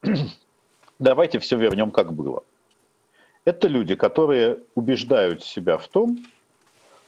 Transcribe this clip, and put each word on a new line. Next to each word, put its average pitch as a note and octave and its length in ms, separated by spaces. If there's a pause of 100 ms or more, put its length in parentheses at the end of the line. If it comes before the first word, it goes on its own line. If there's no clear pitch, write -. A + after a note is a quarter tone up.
<clears throat> - 960
давайте C3 400
всё - 180
вернём, G#2+ 340
как F2 220
было. C#2 300 (1000)
Это F3 240
люди, G#2+ 260
которые A#2+ 640 (140)
убеждают A#2 720
себя F2 320
в - 120
том, A#3 300 (880)